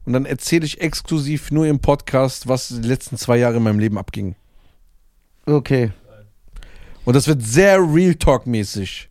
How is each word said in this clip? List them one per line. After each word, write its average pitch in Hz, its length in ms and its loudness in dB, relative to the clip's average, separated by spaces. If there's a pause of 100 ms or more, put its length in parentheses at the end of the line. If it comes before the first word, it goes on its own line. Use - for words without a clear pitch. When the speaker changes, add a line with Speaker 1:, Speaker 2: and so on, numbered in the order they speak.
Speaker 1:
Und 123 80 -4
dann 131 140 0
erzähle 156 400 -2
ich - 140 -8
exklusiv 151 720 -4
nur 156 140 2
im 147 120 2
Podcast, 135 720 0
was 127 200 -2
die 117 200 -6
letzten 127 280 -4
zwei 120 220 0
Jahre 120 200 2
in 117 40 2
meinem 107 160 2
Leben 107 180 0
abging. 95 380 -8 (1120)
Speaker 2:
Okay. 131 460 0 (1120)
Speaker 1:
Und 123 100 2
das 139 140 4
wird 147 120 2
sehr 180 380 4
Real 175 380 4
Talk-mäßig. 113 960 -2